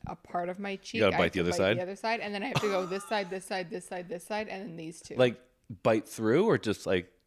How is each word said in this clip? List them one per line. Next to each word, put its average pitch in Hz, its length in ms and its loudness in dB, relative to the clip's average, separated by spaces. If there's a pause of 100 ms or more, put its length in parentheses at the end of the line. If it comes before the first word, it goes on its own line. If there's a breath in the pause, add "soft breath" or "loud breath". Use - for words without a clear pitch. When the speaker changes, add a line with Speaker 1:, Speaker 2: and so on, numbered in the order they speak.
Speaker 1:
a - 80 -8
part 175 340 -6
of 185 120 -6
my 202 160 -6
cheek, - 240 -4
Speaker 2:
gotta 107 160 6
Speaker 1:
I - 20 4
Speaker 2:
bite - 60 6
Speaker 1:
have - 80 2
Speaker 2:
the 95 60 0
Speaker 1:
to 87 40 4
Speaker 2:
other 85 80 2
Speaker 1:
bite - 60 0
Speaker 2:
side? 98 220 4
Speaker 1:
the - 40 -2
other 185 140 -6
side, 226 240 -2
and 208 120 -6
then 202 120 -4
I - 20 -2
have 269 140 -2
to 214 80 0
go 190 180 0
this 190 220 -4
side, 202 220 -2
this 190 160 -8
side, 185 220 -4
this 180 160 -8
side, 180 240 -10
this 175 160 -8
side, 214 220 -4
and 190 160 -10
then 170 140 -12
these 165 240 -12
two. - 160 -14
Speaker 2:
Like, 123 240 4 (420)
bite 113 260 4
through 117 380 4
or 196 100 4
just, 107 300 -2
like, 90 260 0 (140)